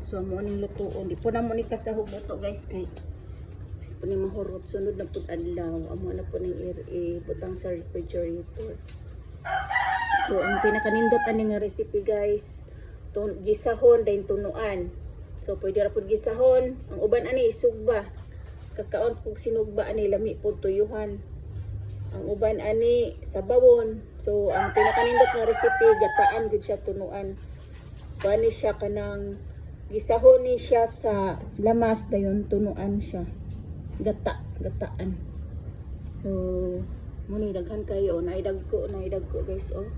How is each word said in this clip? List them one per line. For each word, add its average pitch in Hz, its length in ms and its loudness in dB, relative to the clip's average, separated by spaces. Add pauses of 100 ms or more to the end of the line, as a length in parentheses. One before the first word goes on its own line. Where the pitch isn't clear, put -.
(120)
So, 196 80 -4
amo 185 240 -4
ning 202 160 -4
lutoon. 202 480 -6
Di - 80 -4
po 220 160 -2
na 233 80 0
mo 226 160 -2
ni 226 80 -2
kasahog 220 480 -4
luto, 202 240 -10
guys, 202 320 -8
kay 185 160 -6
di - 1120 -14
po - 80 -10
ni 190 160 -2
mahurot. 190 480 -6
Sunod 196 320 -4
na 185 80 -6
pud 175 240 -8
adlaw. 170 560 -4
Amo 180 240 -6
na 185 160 -6
po - 80 -8
ning 180 240 -4
ir-, 175 320 -8
iputang 175 640 -6
sa 185 160 -6
refrigerator. 175 1040 -8 (1500)
So, - 160 2
ang 719 160 0
pinakanindot 226 640 4
ani 220 320 0
nga 208 80 -2
recipe, 208 400 -4
guys, 208 640 -2 (480)
tun-, 202 240 -4
gisahon, 226 640 6
dayon 202 240 0
tunuan. 202 640 -4 (560)
So, 196 80 -2
pwede 196 320 2
ra - 0 -
pud 202 160 -2
gisahon. 254 880 4
Ang - 80 -6
uban 240 240 4
ani, 254 240 2
isugba. 220 560 2 (720)
Kakaon 220 480 -2
pug 214 160 -8
sinugba 220 480 0
ani, 208 240 0
lami 202 240 0
pud 208 240 -2
tuyuhan. 208 560 0 (1000)
Ang 190 160 -6
uban 214 320 2
ani, 226 640 2
sabawon. 233 720 8 (240)
So, 415 320 2
ang - 160 2
pinakanindot 494 640 6
nga 453 160 2
recipe, 466 380 6 (100)
gataan 807 480 4
gud 415 160 0
siya, 202 240 -2
tunuan. 98 480 -6 (880)
Kuha 202 160 4
ni 226 160 4
siya 214 240 0
kanang, 202 640 -6 (480)
gisahon 254 560 8
ni 247 80 2
siya 233 320 4
sa 202 560 0 (160)
lamas, 220 480 4
dayon 196 400 0
tunuan 202 560 0
siya. 180 240 -6 (720)
Gata, - 400 -2 (240)
gataan. 185 560 -4 (1040)
So, 196 80 -4 (960)
mo 196 80 -8
ni 214 160 -2
daghan 185 320 -6
kayo, 196 400 0
naidagko, 190 720 -2
naidagko, 185 480 -4
guys, 190 320 -6
oh. 202 240 -6